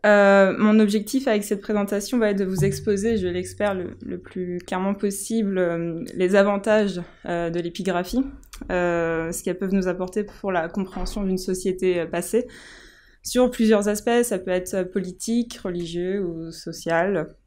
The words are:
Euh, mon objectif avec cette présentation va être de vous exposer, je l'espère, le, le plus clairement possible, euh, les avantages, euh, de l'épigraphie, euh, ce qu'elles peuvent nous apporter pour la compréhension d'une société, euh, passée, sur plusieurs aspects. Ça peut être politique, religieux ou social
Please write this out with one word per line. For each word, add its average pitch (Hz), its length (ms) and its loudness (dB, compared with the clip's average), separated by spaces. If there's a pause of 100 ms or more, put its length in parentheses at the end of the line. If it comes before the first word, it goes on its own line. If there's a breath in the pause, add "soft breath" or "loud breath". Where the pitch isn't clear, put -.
Euh, 196 540 8
mon 214 220 6
objectif 214 480 2
avec 214 160 2
cette 202 180 -4
présentation 208 560 -2
va 214 140 2
être 196 80 0
de 202 40 0
vous 190 220 0
exposer, 202 520 0
je 185 100 -2
l'espère, 180 480 -2
le, 180 260 -8
le - 160 -10
plus 180 400 -8
clairement 190 380 -2
possible, 202 640 -2
euh, 170 440 -2 (120)
les 185 200 2
avantages, 202 640 2 (280 loud breath)
euh, 170 240 -2
de 170 80 -2
l'épigraphie, 180 640 -2 (480)
euh, 170 600 0
ce 170 120 -8
qu'elles 180 160 -4
peuvent 190 160 -2
nous 185 120 2
apporter 185 360 -4
pour 196 280 -6
la 170 180 -2
compréhension 196 540 -4
d'une 190 140 0
société, 185 640 -2
euh, 165 80 -2
passée, 196 400 -2 (760 loud breath)
sur 247 300 2
plusieurs 214 380 4
aspects. 233 340 2
Ça 226 160 -2
peut 185 100 -8
être 185 420 -2
politique, 226 720 -4
religieux 175 600 -4
ou 165 260 -8
social 165 840 -2 (120)